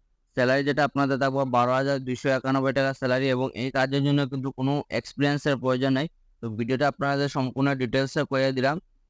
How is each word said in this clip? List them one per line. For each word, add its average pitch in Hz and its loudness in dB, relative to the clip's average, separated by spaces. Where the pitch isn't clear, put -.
স্যালারি 131 2
যেটা 143 2
আপনাদের 135 0
থাকবে 135 0
বারো 123 2
হাজার 139 0
দুইশো 127 -2
একানব্বই 135 2
টাকা 135 0
স্যালারি 131 0
এবং 127 0
এই 127 -4
কাজের 135 0
জন্য 143 4
কিন্তু 131 -6
কোনো 139 -2
এক্সপিরিয়েন্সের 143 -2
প্রয়োজন 127 0
নাই। 139 -2
তো - -10
ভিডিওটা 120 0
আপনাদের 139 -2
সম্পূর্ণ 135 0
ডিটেলসে 135 -2
করে 135 0
দিলাম। 131 0